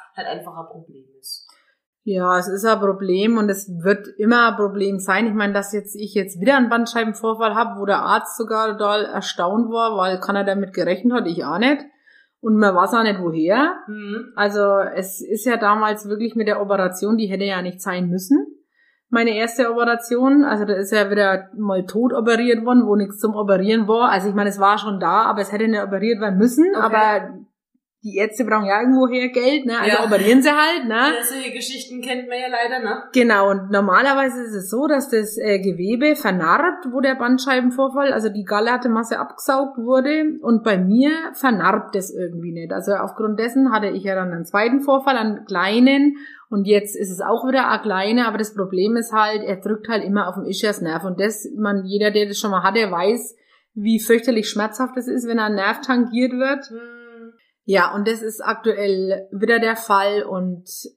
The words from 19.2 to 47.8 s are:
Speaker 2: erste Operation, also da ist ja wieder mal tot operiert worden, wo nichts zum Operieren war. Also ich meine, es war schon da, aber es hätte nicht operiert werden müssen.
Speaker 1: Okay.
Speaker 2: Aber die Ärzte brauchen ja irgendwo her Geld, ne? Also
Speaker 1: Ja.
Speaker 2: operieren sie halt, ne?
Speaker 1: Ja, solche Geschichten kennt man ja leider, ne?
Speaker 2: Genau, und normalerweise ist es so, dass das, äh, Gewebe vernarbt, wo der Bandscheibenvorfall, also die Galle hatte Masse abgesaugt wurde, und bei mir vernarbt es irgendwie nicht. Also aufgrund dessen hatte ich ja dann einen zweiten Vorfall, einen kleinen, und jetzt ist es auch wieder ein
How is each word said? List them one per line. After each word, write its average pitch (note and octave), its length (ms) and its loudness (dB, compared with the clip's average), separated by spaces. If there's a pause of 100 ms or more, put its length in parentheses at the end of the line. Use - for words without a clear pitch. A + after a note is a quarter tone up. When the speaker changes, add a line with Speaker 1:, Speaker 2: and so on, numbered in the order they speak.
Speaker 2:
erste A#3 320 0
Operation, A#3+ 760 2
also G#3 220 0
da G3+ 80 0
ist G3 180 -2
ja G3+ 200 2
wieder G3 440 0
mal F#3+ 300 -2
tot A#3+ 280 0
operiert A#3 520 2
worden, B3 220 4
wo G#3 80 4
nichts G3+ 240 -2
zum G#3+ 160 -2
Operieren G#3 520 2
war. A#3 220 2
Also G3 180 0
ich G3+ 60 -2
meine, G3+ 160 0
es G3 100 -6
war G3+ 200 4
schon G#3 200 -6
da, F#3 260 2
aber G#3 160 0
es G3 100 -6
hätte G#3+ 160 0
nicht G#3 160 0
operiert G3+ 360 -2
werden G3 200 0
müssen. B3 340 4
Speaker 1:
Okay. A3+ 100 -2
Speaker 2:
Aber A3 540 2 (640)
die G3+ 140 -6
Ärzte G#3+ 280 0
brauchen G#3+ 200 0
ja G3+ 160 2
irgendwo C4 260 6
her B3 220 0
Geld, B3+ 380 2
ne? A#3 100 -2
Also G#3+ 200 2
Speaker 1:
Ja. A3+ 80 2
Speaker 2:
operieren G#3+ 360 6
sie D4 80 4
halt, D4+ 380 2
ne? B3 280 2
Speaker 1:
Ja, D4 80 -6
solche C4 280 -6
Geschichten B3 500 -10
kennt B3 260 -8
man B3 120 -6
ja B3+ 80 -6
leider, B3 320 -2
ne? A#3 240 -6 (100)
Speaker 2:
Genau, G#3+ 380 4
und G3 180 -2
normalerweise B3 720 2
ist A3 140 -10
es F#3 160 -8
so, C4 160 0
dass C4+ 240 0
das, G#3+ 260 -2
äh, G#3 220 0
Gewebe G3+ 560 0
vernarbt, G#3 760 0
wo C4 80 -2
der C4+ 140 2
Bandscheibenvorfall, C4 1000 0
also A3 180 0
die G3+ 140 -6
Galle G#3+ 280 0
hatte B3 180 0
Masse A3 300 -2
abgesaugt C4+ 580 -2
wurde, C4 640 0
und A3+ 220 2
bei G3+ 160 2
mir A#3 320 4 (220)
vernarbt G#3 640 0
es F#3+ 160 -6
irgendwie E3+ 420 -8
nicht. E3+ 200 -10
Also G3 200 -2
aufgrund G#3 440 -4
dessen B3 340 2
hatte G#3 180 0
ich F#3 140 -6
ja F#3+ 120 -2
dann F#3 160 -4
einen E3+ 140 -8
zweiten A#3+ 360 2
Vorfall, C4+ 360 2
einen G#3+ 280 -4
kleinen, B3 720 4 (320)
und G3+ 160 0
jetzt G3+ 300 2
ist F#3+ 160 -6
es F3 100 -8
auch A#3+ 260 -2
wieder C4 220 2
ein G#3+ 140 0